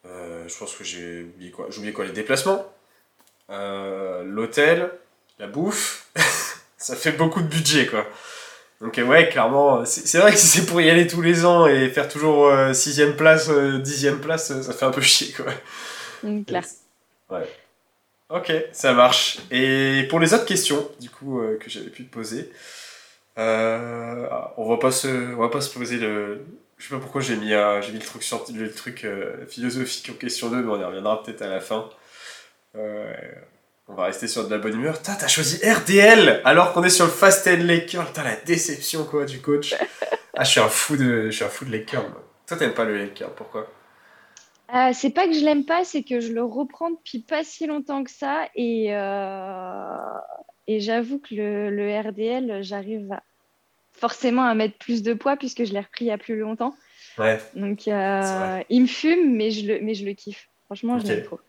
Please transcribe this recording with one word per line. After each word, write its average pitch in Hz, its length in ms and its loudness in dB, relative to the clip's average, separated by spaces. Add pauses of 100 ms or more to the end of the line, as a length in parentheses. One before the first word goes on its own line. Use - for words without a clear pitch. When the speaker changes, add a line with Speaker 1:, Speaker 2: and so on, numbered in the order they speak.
Speaker 1:
Euh, 87 440 -14
je - 80 -12
pense 95 180 -14
que - 80 -18
j'ai 87 400 -12
oublié 87 280 -18
quoi ? - 180 -12
J'ai - 80 -14
oublié 104 160 -10
quoi ? 101 100 -6
Les 92 80 -8
déplacements, - 540 -2 (840)
euh, 98 760 -8
l'hôtel, 147 640 2 (500)
la 104 80 -12
bouffe, 170 640 -4 (340)
<laughs> - 340 -14
ça - 200 -8
fait 156 160 0
beaucoup 165 280 0
de 165 60 0
budget, 151 400 2
quoi. 107 180 -2 (760)
Donc, 113 180 -8
euh, 120 60 0
ouais, 165 240 8
clairement, 131 560 4
c'est, - 200 -4
c'est - 120 2
vrai 202 140 10
que 208 60 6
si - 100 8
c'est 180 180 4
pour 170 160 2
y 160 80 8
aller 170 180 8
tous 170 140 -2
les 170 240 4
ans 170 220 8
et 135 220 6
faire 143 200 -2
toujours, 147 380 4
euh, 135 260 6
sixième 147 420 2
place, 156 340 6
euh, 139 300 4
dixième 143 400 0
place, 156 320 -4
euh, 135 100 -6
ça 127 120 -8
fait 120 120 -4
un 131 60 4
peu 131 80 -2
chier, - 320 4
quoi. 127 140 -8 (800)
Speaker 2:
Mm, 208 200 -4
clair. 180 220 -6 (640)
Speaker 1:
Ouais. 85 180 -8 (840)
Ok, 175 220 -4 (220)
ça - 200 2
marche. 123 440 2 (140)
Et 135 580 2
pour 165 100 0
les 165 140 4
autres - 120 2
questions, 147 400 -2 (140)
du 123 100 -18
coup, 135 300 -8
euh, 110 180 -2
que 113 120 -14
j'avais 117 200 -12
pu - 140 -18
te 131 100 -20
poser, 117 380 -10 (840)
euh, 117 880 -2 (300)
on 110 120 -6
va 117 80 4
pas 131 140 2
se, 131 160 -2 (260)
on 120 40 -8
va 117 120 0
pas 135 120 -4
se - 160 -8
poser 120 200 -6
le, 104 460 -4 (340)
je - 100 -20
sais 139 80 -8
pas 135 40 -6
pourquoi 135 220 -6
j'ai 127 140 -2
mis, 107 180 -2
euh, 104 280 2
j'ai 101 100 -8
mis 110 80 -10
le 107 60 -12
truc - 180 -14
sur, 113 200 -6 (100)
le 107 180 -8
truc, - 340 -14
euh, 98 420 -8
philosophique 127 640 -6
en 113 60 -16
question - 320 -6
deux, 123 120 -2
mais 113 100 -2
on 104 80 -2
y 95 40 -4
reviendra 95 400 -2
peut-être 110 180 -12
à 104 60 -8
la 95 140 -6
fin. 110 280 -6 (840)
Euh, 107 380 -10 (720)
on 101 80 -20
va 92 100 -2
rester 95 220 -6
sur 110 200 -4
de - 40 -10
la 107 60 -2
bonne 107 180 -4
humeur. 151 220 -4
Putain, 196 220 -8
t'as 156 80 -2
choisi 156 300 0 (120)
R 220 160 4
D 190 120 6
L 202 480 10
alors 151 280 6
qu'on 175 100 2
est 180 60 4
sur 180 160 6
le 165 60 2
Fast 196 340 6
N 175 220 4
Laker. 170 400 0
Putain, 151 160 -10
la 117 140 -2
déception, 160 680 -4
quoi, 147 200 -2
du 131 160 -12
coach. 147 380 0
Speaker 2:
<laughs> - 60 -2 (500)
Speaker 1:
Ah, - 80 0
je 120 60 2
suis - 100 4
un 110 80 6
fou 143 300 0
de, 120 280 2
je 110 40 -2
suis 110 140 -4
un 101 60 -2
fou - 140 -10
de 131 80 -8
Laker, 110 380 -4
moi. - 140 -18 (240)
Toi, 170 100 -6
t'aimes 135 160 0
pas 113 120 0
le 104 120 -2
Laker, 101 380 -8
pourquoi ? - 360 -12 (1000)
Speaker 2:
Euh, 254 180 4
c'est 247 200 0
pas 370 160 2
que 330 60 2
je 311 120 2
l'aime 294 180 4
pas, 330 220 0
c'est 311 160 -4
que 240 200 -4
je 226 100 -6
le 233 120 -2
reprends 262 460 -6
depuis 320 300 -10
pas 311 240 -4
si 311 240 -8
longtemps 285 360 -6
que 247 60 -10
ça, 294 460 -6
et, 226 400 -2
euh, 196 1000 -8 (680)
et 214 140 -2
j'avoue 226 400 -2
que 254 160 -14
le, 208 340 -4
le 208 300 -2
R 214 140 -8
D 208 120 -8
L, 240 380 -4
j'arrive 202 480 -10
à, 196 100 -10 (720)
forcément 240 500 0
à 240 120 2
mettre 214 240 0
plus 233 240 -4
de 226 100 0
poids 277 240 0
puisque 254 280 -6
je 202 80 -8
l'ai 202 80 -4
repris - 240 -10
il - 20 0
y 226 40 0
a 208 60 -4
plus 220 220 -8
longtemps. 220 360 -6 (440)
Speaker 1:
Ouais. 110 200 2 (140)
Speaker 2:
Donc, 202 300 -6
Speaker 1:
C'est 214 100 -2
Speaker 2:
euh, 196 280 0
Speaker 1:
vrai. 190 480 -4
Speaker 2:
il 247 120 4
me 254 60 6
fume, 311 480 2
mais 220 160 0
je 208 160 -4
le, 208 140 0
mais 214 120 -4
je 202 100 -8
le 202 100 -6
kiffe. - 340 -16 (180)
Franchement, 233 320 -4
je 226 60 -4
Speaker 1:
Ok. 202 60 -4
Speaker 2:
l'aime 214 160 -2
trop. - 240 -14